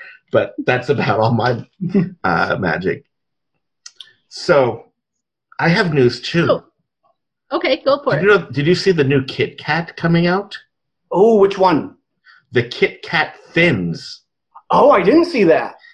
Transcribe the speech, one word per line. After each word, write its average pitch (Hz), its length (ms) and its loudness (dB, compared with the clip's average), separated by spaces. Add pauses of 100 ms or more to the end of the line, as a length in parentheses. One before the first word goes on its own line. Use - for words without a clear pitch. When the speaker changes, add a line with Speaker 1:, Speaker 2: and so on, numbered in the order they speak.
(320)
Speaker 1:
But - 240 -2 (100)
that's 127 240 -2
about 117 300 0
all 110 140 2
my, 113 320 -2 (160)
<laughs> - 420 -4
uh, 92 360 -2
magic. 85 460 -6 (1200)
So, 131 640 -2 (680)
I 156 100 0
have 180 240 0
news, 123 280 2
too. 165 280 -2
Speaker 2:
Oh. - 160 -2 (840)
Okay, 285 320 -2
go 277 200 0
for 226 120 0
Speaker 1:
Did 147 40 -2
Speaker 2:
it. - 40 -2
Speaker 1:
you 202 60 2
know, 196 200 2
did 143 160 -4
you 180 100 2
see 190 160 0
the 156 120 0
new 135 220 2
Kit - 340 -6
Kat 165 360 -6
coming 170 300 0
out? 190 320 -4 (540)
Speaker 3:
Oh, 220 260 4
which 190 220 2
one? 165 380 0 (540)
Speaker 1:
The 120 120 0
Kit - 400 -4
Kat 156 320 -4 (160)
Thins. 98 720 -2 (500)
Speaker 3:
Oh, - 180 4
I 208 140 4
didn't 302 220 4
see 226 180 -2
that. 139 320 2 (180)